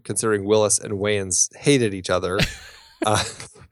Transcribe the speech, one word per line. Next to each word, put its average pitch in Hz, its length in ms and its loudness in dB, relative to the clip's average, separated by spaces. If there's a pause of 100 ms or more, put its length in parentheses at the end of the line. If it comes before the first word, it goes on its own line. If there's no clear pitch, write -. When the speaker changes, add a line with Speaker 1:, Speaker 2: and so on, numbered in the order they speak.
Speaker 1:
considering 104 400 -2
Willis 104 340 4
and 110 140 -8
Wayans 98 640 -2
hated 120 360 2
each 92 160 -6
other, 90 300 0 (320)
Speaker 2:
<laughs> - 340 -10
Speaker 1:
uh, - 160 2 (500)